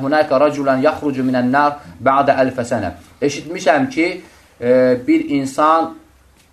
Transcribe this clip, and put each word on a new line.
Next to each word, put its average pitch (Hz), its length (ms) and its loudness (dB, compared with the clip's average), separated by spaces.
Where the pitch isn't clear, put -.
hunəkə 139 400 2
raculan 139 420 0
yaxrucu 147 400 -2
minən 127 280 0
nar 143 280 0
ba'də 135 280 2
əlfə 127 300 -2
sənə." 101 180 -4
Eşitmişəm 147 680 -2
ki, 170 320 -4
e, 127 460 2
bir 156 240 0
insan 151 640 0